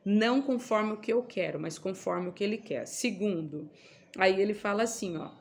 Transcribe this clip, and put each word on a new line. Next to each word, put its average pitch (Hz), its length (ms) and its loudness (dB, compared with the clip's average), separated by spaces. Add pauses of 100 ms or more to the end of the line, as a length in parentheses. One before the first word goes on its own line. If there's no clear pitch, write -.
não 220 380 4
conforme 226 540 0
o - 20 -8
que 220 160 -2
eu 240 100 4
quero, 165 380 -4
mas 160 180 -6
conforme 180 520 -4
o - 20 -14
que 185 100 -4
ele 208 140 0
quer. 147 300 -6
Segundo, 175 840 -2 (480)
aí 190 240 6
ele 208 140 2
fala 208 300 0
assim, 185 340 -4
ó, - 220 -8